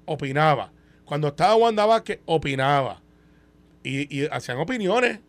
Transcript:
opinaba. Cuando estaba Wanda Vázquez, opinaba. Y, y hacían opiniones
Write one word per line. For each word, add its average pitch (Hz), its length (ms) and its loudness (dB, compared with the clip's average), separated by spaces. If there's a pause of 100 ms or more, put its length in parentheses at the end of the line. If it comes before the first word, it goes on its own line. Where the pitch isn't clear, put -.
opinaba. 139 680 0 (320)
Cuando 147 240 -2
estaba 180 280 2
Wanda 220 280 4
Vázquez, 220 400 0
opinaba. 139 760 0 (800)
Y, 139 340 -6
y 143 140 -2
hacían 127 280 -8
opiniones 220 600 -2 (100)